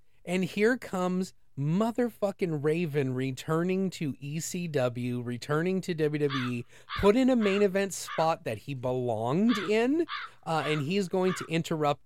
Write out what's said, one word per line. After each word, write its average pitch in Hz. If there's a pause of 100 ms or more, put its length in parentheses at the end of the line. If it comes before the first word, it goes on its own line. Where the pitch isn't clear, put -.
(260)
and 180
here 220
comes 185 (240)
motherfucking 196
Raven 147
returning 160
to 151
E 147
C 175
W, 123
returning 151
to 180
W 151
W 127
E, 120 (360)
put 208
in 262
a 262
main 202
event 196
spot 160
that 117
he 143
belonged 127
in, 226 (400)
uh, 160
and 156
he's 185
going 185
to -
interrupt 156